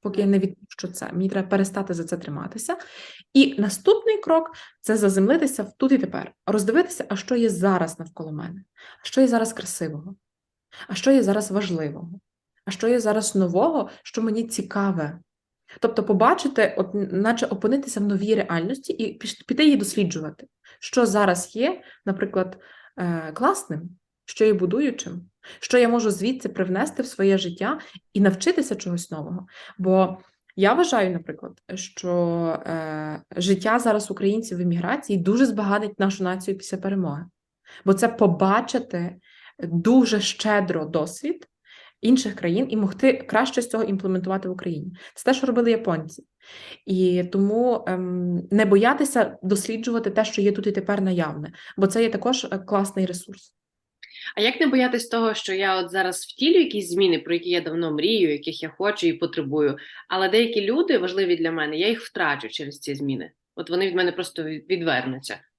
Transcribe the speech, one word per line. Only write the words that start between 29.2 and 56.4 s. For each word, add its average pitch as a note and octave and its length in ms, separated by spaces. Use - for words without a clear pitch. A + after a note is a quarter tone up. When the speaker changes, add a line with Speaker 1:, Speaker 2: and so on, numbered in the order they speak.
Speaker 1:
Бо F#3 400
я F#3+ 180
вважаю, B3+ 380
наприклад, - 500
що, F#3 380
е, D#3 560
життя F#3+ 420
зараз G#3+ 320
українців G3+ 460
в F3 40
еміграції F3+ 580
дуже G#3 260
збагатить G#3 540
нашу G3 240
націю F#3 340
після - 200
перемоги. F#3 480
Бо F#3+ 80
це G3 140
побачити G3 1080
дуже G#3+ 600
щедро F#3+ 680
досвід E3+ 600
інших A3+ 320
країн F#3 340
і A3 80
могти G#3+ 360
краще B3+ 480
з A#3 80
цього A3+ 140
імплементувати F#3+ 680
в - 20
Україні. F3 400
Це - 160
те, C4 60
що C4+ 100
робили A#3 240
японці. E3+ 520
І F#3 460
тому, G#3+ 560
ем, F3+ 640
не G#3+ 140
боятися A#3 800
досліджувати A3+ 680
те, G#3+ 160
що G#3+ 160
є G3+ 100
тут G3+ 160
і G3+ 40
тепер G3 300
наявне, E3 520
бо G3 100
це G#3+ 160
є A3+ 60
також, A3+ 360
е, G3 140
класний G3 460
ресурс. F3+ 500
Speaker 2:
А G3+ 60
як A#3 180
не D#4+ 80
боятись B3 400
того, A3+ 260
що G3+ 200
я F#3+ 260
от F3 120
зараз F#3 300
втілю E4+ 380